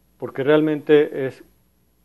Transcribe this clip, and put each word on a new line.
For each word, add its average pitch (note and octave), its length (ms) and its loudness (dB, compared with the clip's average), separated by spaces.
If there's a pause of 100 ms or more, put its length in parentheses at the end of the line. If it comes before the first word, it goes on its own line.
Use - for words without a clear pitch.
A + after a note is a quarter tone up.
(180)
porque B2+ 260 -8
realmente D3+ 840 0
es - 160 -12 (640)